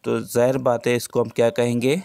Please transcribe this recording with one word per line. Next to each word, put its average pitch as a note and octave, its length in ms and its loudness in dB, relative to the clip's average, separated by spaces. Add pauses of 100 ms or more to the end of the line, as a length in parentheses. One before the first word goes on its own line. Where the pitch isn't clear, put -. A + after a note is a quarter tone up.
तो A#2 160 0
ज़ाहिर B2+ 380 0
बात B2 280 0
है B2 100 2
इसको - 260 -2
हम A2+ 80 -2
क्या A#2 220 2
कहेंगे A#2+ 520 0